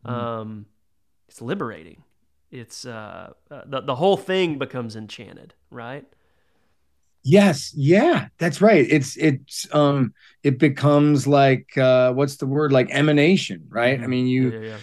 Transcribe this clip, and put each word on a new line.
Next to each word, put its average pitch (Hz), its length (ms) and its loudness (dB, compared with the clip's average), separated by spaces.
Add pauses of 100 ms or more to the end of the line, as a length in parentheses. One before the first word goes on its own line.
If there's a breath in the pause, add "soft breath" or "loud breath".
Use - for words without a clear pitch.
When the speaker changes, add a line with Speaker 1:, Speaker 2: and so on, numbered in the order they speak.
Speaker 1:
Mm-hmm. 123 100 -10
Speaker 2:
Um, 110 520 -10 (600)
it's - 120 -20
liberating. 117 600 -10 (480)
It's, - 360 -20
uh, 107 460 -16 (180)
uh, 139 160 -20
the, 135 140 -8
the 135 160 -6
whole 185 200 2
thing 185 420 -2
becomes 117 380 -8
enchanted, 107 580 -18 (160)
right? 123 340 -16 (1200)
Speaker 1:
Yes. 180 520 2
Yeah, 185 520 2 (100)
that's 165 220 -4
right. 185 280 6
It's, 143 280 0
it's, - 560 -2
um, 143 420 2 (300 soft breath)
it 135 160 0
becomes 147 680 2
like, 139 520 2
uh, 127 340 4
what's 139 240 -2
the 143 100 -8
word? 143 240 -2
Like 127 220 2
emanation, 147 760 2
right? 120 280 -2
Speaker 2:
Mm-hmm. 120 80 -8
Speaker 1:
I - 20 -6
mean, 127 220 -2
you, 127 240 0
Speaker 2:
Yeah, 110 80 -12
yeah, 110 60 -12
yeah. 110 160 -14